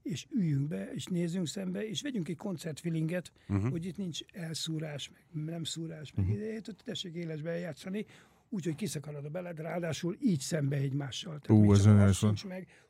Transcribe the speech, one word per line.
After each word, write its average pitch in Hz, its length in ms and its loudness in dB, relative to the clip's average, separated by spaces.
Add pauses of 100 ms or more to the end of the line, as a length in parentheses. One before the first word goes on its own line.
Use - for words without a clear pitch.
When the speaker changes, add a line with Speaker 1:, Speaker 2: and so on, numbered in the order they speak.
Speaker 1:
és 214 280 -8
üljünk 151 380 2
be, 196 260 -6
és 156 120 -8
nézzünk 175 400 -2
szembe, 196 420 -6
és - 140 -6
vegyünk 247 260 -4
egy 170 80 -6
koncertfeelinget, 165 960 -4 (140)
Speaker 2:
Mhm. 98 220 0
Speaker 1:
hogy 165 180 -4
itt 180 100 -10
nincs 180 240 -8 (120)
elszúrás, 160 800 -8 (220)
meg 151 120 -6
nem 165 200 -6
szúrás, 160 520 -10
meg 98 100 2
Speaker 2:
Mhm. 101 80 2
Speaker 1:
ide, 214 200 -6
itt 220 200 -10 (100)
tessék 175 300 -8
élesbe 160 360 -6
eljátszani, 180 560 -6 (420)
úgyhogy 170 260 -2
kiszakad 151 400 -6 (100)
a 151 40 -8
beled, 175 320 -8
ráadásul 170 600 -4
így 185 200 2
szembe 143 360 0
egymással. 139 600 -4
Tehát 107 240 8
Speaker 3:
Ú, - 40 10
Speaker 1:
mi 101 60 10
Speaker 3:
ez 98 100 10
Speaker 1:
csak 107 100 12
Speaker 3:
nagyon 101 160 10
Speaker 1:
azt 95 140 4
Speaker 3:
jó. 107 60 6
Speaker 1:
sincs 104 180 0
meg, - 200 -10 (240)